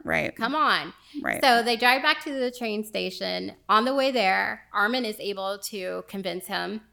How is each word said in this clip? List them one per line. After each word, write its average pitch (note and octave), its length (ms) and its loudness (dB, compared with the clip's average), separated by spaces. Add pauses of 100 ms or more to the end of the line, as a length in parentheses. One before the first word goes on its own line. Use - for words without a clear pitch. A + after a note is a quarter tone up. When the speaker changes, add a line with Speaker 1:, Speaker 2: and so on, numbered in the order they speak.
Speaker 1:
Right. - 320 0
Speaker 2:
Come A#3 180 -2
on. G3 400 2 (300)
Speaker 1:
Right. - 200 -2
Speaker 2:
So A#3 200 6
they A#3+ 120 2
drive B3 280 4
back D#4 220 2
to D4+ 80 -6
the B3+ 180 -2
train G#3+ 320 -4
station. F#3 680 -6 (140)
On G#3+ 180 6
the C4+ 100 0
way C4+ 160 2
there, G3+ 520 2 (100)
Armin A3+ 320 2
is G#3+ 140 -6
able G3 380 -4 (120)
to F#3 380 -6
convince F#3 380 -8
him F#3+ 360 -6 (100)